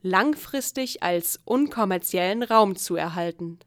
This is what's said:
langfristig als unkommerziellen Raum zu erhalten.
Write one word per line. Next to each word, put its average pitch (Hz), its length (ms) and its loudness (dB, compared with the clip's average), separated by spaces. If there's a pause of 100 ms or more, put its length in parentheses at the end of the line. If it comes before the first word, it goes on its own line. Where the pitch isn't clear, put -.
langfristig 262 1000 0
als 175 400 0
unkommerziellen 208 960 0
Raum 220 320 4
zu 180 220 -4
erhalten. 170 720 -6